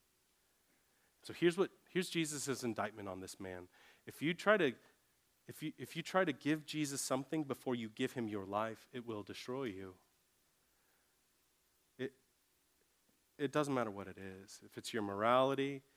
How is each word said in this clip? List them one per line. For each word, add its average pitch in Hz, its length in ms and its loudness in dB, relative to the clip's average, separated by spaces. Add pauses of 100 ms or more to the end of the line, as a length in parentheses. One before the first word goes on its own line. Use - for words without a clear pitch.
(1200)
So 110 100 -12
here's 170 240 4
what, 185 140 2 (180)
here's 185 200 0
Jesus' 143 540 -2
indictment 107 440 -2
on 95 140 -6
this - 180 -10
man. 92 280 -8 (380)
If - 160 -14
you 160 120 2
try 202 240 6
to, 143 160 4 (760)
if - 140 -14
you, 156 160 -4
if - 180 -10
you 165 60 -4
try 185 220 4
to 165 80 4
give 143 340 0
Jesus 143 360 -2
something 135 420 0
before 131 320 -2
you 113 140 -2
give 190 240 0
him 117 160 0
your 101 160 -2
life, 107 480 -2
it 120 120 -8
will 107 180 -4
destroy 127 420 -6
you. 95 300 -8 (2000)
It, 131 160 -4 (1200)
it 139 140 0
doesn't 143 220 2
matter 117 180 2
what 98 160 -8
it 92 100 -12
is. 95 460 -12
If - 140 -20
it's - 160 -6
your 110 100 0
morality, 131 800 4 (160)